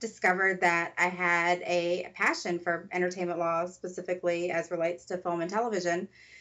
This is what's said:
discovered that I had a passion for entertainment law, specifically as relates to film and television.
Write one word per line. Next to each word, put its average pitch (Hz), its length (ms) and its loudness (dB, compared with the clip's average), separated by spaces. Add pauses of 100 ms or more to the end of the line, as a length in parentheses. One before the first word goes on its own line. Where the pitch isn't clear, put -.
discovered 190 640 0
that 170 360 2
I 175 100 2
had 180 540 2
a 175 520 0
passion 202 440 0
for 170 320 -2
entertainment 180 480 -2
law, 170 280 0
specifically 180 840 -2
as 165 200 -2
relates 175 360 0
to 180 120 -4
film 175 240 -2
and 170 80 -2
television. 196 580 0 (320)